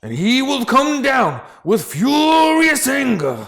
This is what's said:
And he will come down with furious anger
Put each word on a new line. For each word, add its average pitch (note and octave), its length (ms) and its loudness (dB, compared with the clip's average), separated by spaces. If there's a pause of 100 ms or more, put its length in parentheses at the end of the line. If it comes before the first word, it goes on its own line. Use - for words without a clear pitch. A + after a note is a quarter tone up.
And A2 80 -10
he G3+ 300 0
will C4+ 240 -2
come C#4 380 0
down A#3 380 -2 (220)
with F3+ 220 0
furious D#4 1000 2
anger F#3 600 -2